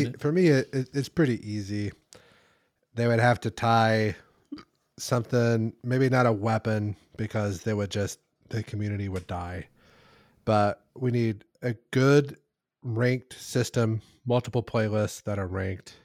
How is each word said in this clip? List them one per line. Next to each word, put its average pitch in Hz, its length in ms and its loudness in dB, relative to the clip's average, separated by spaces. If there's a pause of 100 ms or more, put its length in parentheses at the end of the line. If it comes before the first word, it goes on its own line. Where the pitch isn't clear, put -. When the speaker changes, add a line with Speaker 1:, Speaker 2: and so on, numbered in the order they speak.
Speaker 1:
minute. 120 180 -6
Speaker 2:
for 147 100 0
me, 180 160 4
it, 135 240 4
it, 131 220 -2
it's 139 160 -4
pretty 127 360 0
easy. 104 460 -6 (1000)
They 117 120 0
would 117 140 4
have 120 200 4
to 113 100 -4
tie 110 680 2 (840)
something, 117 760 0 (100)
maybe 131 240 2
not 127 160 4
a 117 80 4
weapon, 107 640 -2 (220)
because 104 420 -4
they 110 140 -4
would 101 160 -2
just, 101 280 -4 (300)
the 110 140 -4
community 104 480 -6
would 92 160 -6
die. 87 420 -10 (760)
But 104 360 2 (140)
we 127 140 -2
need 113 340 0 (160)
a 123 140 -4 (160)
good 139 480 4 (440)
ranked 123 560 -2
system, 113 640 0 (240)
multiple 120 380 -2
playlists 107 640 -2
that 101 140 -4
are 98 80 -4
ranked, 95 480 -6 (100)